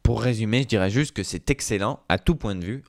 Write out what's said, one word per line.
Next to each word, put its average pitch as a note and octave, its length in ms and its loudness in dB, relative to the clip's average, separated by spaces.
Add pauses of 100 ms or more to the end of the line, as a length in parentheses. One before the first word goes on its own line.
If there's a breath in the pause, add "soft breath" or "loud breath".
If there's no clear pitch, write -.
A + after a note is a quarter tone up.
pour A2+ 180 2
résumer, A#2 400 2
je B2+ 60 -2
dirais G2 240 2
juste C#3 220 0
que G2+ 100 -4
c'est - 260 -4
excellent G#2+ 580 -2
à F#2 120 2
tout - 160 2
point G#2 200 -4
de F2+ 80 -6
vue A#2+ 260 -8